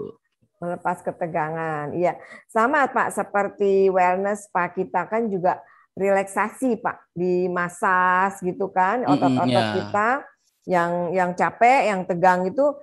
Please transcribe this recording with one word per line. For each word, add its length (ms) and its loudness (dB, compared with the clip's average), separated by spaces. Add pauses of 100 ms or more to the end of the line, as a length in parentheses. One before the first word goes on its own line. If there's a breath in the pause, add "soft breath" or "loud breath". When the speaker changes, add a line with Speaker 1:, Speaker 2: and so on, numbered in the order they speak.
(580)
Speaker 1:
Melepas 420 -6
ketegangan, 920 -6
iya. 240 0 (320 loud breath)
Sama, 400 2
Pak, 240 -2
seperti 720 0
wellness, 640 2
Pak, 260 -2
kita 300 -2
kan 240 -2
juga 320 0 (340 soft breath)
relaksasi, 800 0
Pak, 400 -8
di 320 0
massage 960 0
gitu 240 -4
kan, 320 0
Speaker 2:
Mm-mm, 160 2
Speaker 1:
otot-otot 320 0
Speaker 2:
iya. 260 2
Speaker 1:
kita 340 -2 (600)
yang, 240 2 (240)
yang 160 0
capek, 560 2
yang 160 0
tegang 400 2
itu 400 0